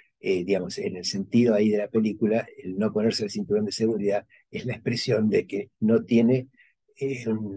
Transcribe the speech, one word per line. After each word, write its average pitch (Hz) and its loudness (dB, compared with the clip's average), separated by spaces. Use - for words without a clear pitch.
Eh, 92 0
digamos, 92 -2
en 92 -6
el 87 -8
sentido 113 2
ahí 107 4
de 104 2
la 104 -2
película, 110 0
el 92 -10
no 104 0
ponerse 107 0
el 101 -6
cinturón 104 -2
de 101 -4
seguridad 101 0
es 107 -10
la 123 -4
expresión 110 0
de 98 0
que 98 -6
no 113 2
tiene, 123 2
eh, 131 -6